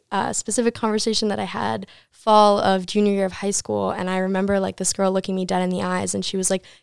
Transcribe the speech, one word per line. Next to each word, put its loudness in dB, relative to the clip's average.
uh, -2
specific 0
conversation 0
that -2
I -4
had -4
fall 6
of 2
junior 2
year 0
of -2
high -4
school. -2
And -4
I 0
remember, 0
like, -2
this -2
girl 0
looking -2
me -2
dead 0
in -2
the -2
eyes -2
and -4
she -6
was -2
like, -2